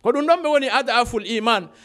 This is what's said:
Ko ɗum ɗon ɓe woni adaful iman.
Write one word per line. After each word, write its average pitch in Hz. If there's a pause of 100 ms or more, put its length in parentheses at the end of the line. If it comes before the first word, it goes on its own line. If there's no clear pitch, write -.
Ko 233
ɗum 294
ɗon 349
ɓe 349
woni 277
adaful 233
iman. 214 (160)